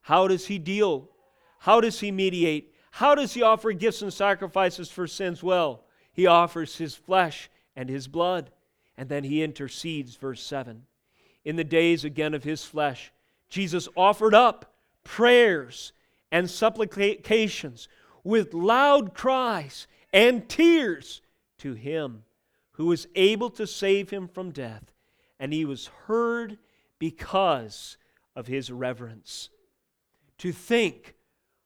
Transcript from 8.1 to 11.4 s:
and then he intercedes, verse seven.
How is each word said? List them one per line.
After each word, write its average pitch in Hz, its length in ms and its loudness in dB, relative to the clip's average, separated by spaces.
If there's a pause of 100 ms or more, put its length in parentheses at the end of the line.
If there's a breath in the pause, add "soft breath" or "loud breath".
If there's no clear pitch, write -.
and 127 120 -14
then 143 140 -6
he 151 200 -2
intercedes, 143 720 -10
verse 131 260 -12
seven. 120 420 -12 (600)